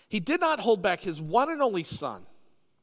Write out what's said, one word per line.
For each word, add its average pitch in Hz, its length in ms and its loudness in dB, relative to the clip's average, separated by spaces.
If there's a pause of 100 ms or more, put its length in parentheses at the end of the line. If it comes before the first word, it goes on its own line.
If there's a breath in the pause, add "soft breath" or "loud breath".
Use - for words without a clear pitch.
He 214 120 -2
did 294 200 0
not 320 200 2
hold 208 220 2
back 180 180 2
his 160 200 -6
one 220 300 2
and 294 120 -2
only 202 200 0
son 110 440 -6 (560)